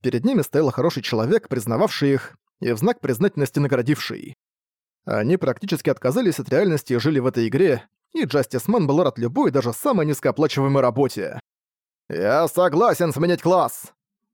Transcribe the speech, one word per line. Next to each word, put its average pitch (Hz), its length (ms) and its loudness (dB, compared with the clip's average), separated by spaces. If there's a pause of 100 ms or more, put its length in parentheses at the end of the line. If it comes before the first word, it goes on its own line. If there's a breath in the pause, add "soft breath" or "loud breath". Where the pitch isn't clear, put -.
Перед 123 220 -2
ними 226 180 2
стоял 143 300 0
хороший 127 300 -2
человек, 120 460 0
признававший 135 640 0
их, - 220 -6 (240)
и 120 120 -2
в 107 60 -2
знак 151 220 0
признательности 139 600 -2
наградивший. 135 760 -2 (720)
Они 110 320 0
практически 160 520 -2
отказались 147 520 0
от - 80 -10
реальности 170 460 0
и 120 40 2
жили 143 220 0
в 123 60 -2
этой 117 200 0
игре, 135 420 0 (240)
и 320 120 -2
джастисмен 147 640 0
был 147 140 2
рад 139 160 0
любой, 151 340 0
даже 120 200 0
самой 190 340 0
низкооплачиваемой 139 760 0
работе. 120 560 0 (720)
«Я 110 400 2
согласен 175 640 2
сменить 165 300 0
класс! 170 500 0 (420)